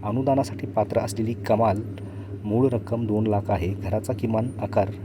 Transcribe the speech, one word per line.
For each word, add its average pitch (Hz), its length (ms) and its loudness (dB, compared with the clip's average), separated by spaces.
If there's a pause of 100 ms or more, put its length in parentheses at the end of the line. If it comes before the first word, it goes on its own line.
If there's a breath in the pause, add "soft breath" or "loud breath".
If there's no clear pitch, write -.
अनुदानासाठी 135 600 0
पात्र - 320 0
असलेली 110 340 -2
कमाल 107 480 2 (640 loud breath)
मूळ 113 240 4
रक्कम 117 380 -2
दोन 107 200 2
लाख 101 240 2
आहे. 85 240 0
घराचा 101 380 -2
किमान 113 360 0 (100)
आकार 104 320 0 (140)